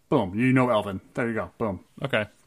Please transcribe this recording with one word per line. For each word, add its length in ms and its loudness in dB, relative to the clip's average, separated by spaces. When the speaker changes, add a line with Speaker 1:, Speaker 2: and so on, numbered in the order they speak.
Speaker 1:
boom, 280 0
you 140 4
know 160 4
Elvin. 320 0
There 120 -2
you 80 -2
go. 220 -6
Boom." 300 -4
Speaker 2:
Okay. 220 -2